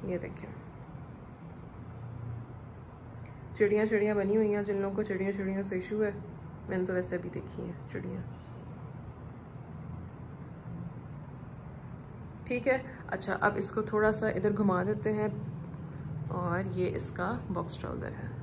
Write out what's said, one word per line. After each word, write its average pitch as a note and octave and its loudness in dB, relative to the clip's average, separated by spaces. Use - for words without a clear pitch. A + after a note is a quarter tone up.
ये F3+ 0
देखें, - -6
चिड़ियाँ G#3 8
चिड़ियाँ G#3+ 6
बनी G3+ 6
हुई A3 8
हैं, G#3 4
जिन G3 2
लोगों G3 2
को G#3 2
चिड़ियों G3 2
चिड़ियों F#3+ 2
से G3 0
issue G#3+ 0
है, G3+ 4
मैंने F#3 4
तो F#3+ 0
वैसे F3+ 2
भी F3 -2
देखी - -6
हैं F3 -6
चिड़ियाँ। - -2
ठीक B3 2
है, B3+ 6
अच्छा, G3 0
अब G#3 4
इसको G3 2
थोड़ा G#3+ 6
सा A3 4
इधर G3+ 4
घुमा G3 6
देते G#3+ 2
हैं G#3+ 4
और F3+ 2
ये F3+ 4
इसका - 0
box F3 0
trouser - -2
है। - -4